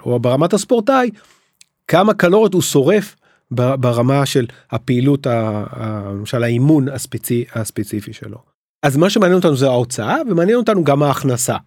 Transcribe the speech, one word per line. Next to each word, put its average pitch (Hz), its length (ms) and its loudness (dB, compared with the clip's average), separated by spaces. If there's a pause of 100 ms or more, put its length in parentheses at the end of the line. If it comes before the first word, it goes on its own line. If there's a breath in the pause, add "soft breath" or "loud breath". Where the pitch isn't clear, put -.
או 123 160 -2
ברמת 131 320 0
הספורטאי, 233 580 0 (800 soft breath)
כמה 202 260 2
קלוריות 208 400 2
הוא 180 80 2
שורף 160 540 0 (340)
ב-, 123 240 0
ברמה 127 520 2
של 131 200 0 (240 loud breath)
הפעילות, 131 560 0
ה-, 110 440 -2
ה-, 107 400 -8
למשל, 104 340 -4
האימון 131 440 2
הספצי-, 120 560 -6 (100)
הספציפי 107 580 -8
שלו. 110 260 -18 (440)
אז 139 140 0
מה 170 140 4
שמעניין 185 260 2
אותנו 175 200 2
זה 135 100 2
ההוצאה, 123 500 -2 (140)
ומעניין 185 280 2
אותנו 214 260 0
גם 143 180 2
ההכנסה 127 540 -2 (100)